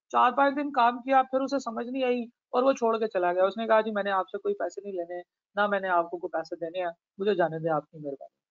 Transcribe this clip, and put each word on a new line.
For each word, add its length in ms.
चार 220
पांच 220
दिन 160
काम 280
किया, 240
फिर 180
उसे 180
समझ 280
नहीं 180
आई 220
और 120
वो 80
छोड़ 240
के 100
चला 260
गया। 120
उसने 220
कहा, 160
"जी 80
मैंने 200
आपसे 280
कोई 140
पैसे 280
नहीं 120
लेने, 300
ना 120
मैंने 200
आपको 300
कोई 100
पैसे 280
देने 220
हैं, 120
मुझे 160
जाने 260
दें, 100
आपकी 280
मेहरबानी।" 360